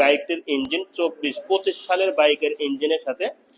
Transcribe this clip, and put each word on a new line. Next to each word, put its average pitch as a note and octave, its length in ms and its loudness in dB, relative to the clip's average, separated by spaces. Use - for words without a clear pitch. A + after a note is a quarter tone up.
বাইকটির D3 400 2
ইঞ্জিন C#3 280 -2
চব্বিশ D#3 400 -2
পঁচিশ F#3+ 280 0
সালের F#3 320 0
বাইকের D3+ 340 4
ইঞ্জিনের D3+ 400 -2
সাথে C#3 200 -4